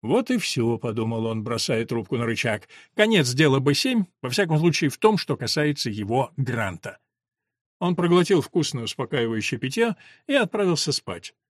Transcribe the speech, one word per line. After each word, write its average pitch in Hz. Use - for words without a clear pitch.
Вот 202
и 254
все, 117
подумал 113
он, 113
бросая 117
трубку 120
на 117
рычаг. 110
Конец 202
дела 135
Б 135
семь, 240
во 127
всяком 160
случае, 156
в -
том, 220
что -
касается 147
его 107
Гранта. 110
Он 180
проглотил 175
вкусное 143
успокаивающее 117
питье 220
и 277
отправился 196
спать. -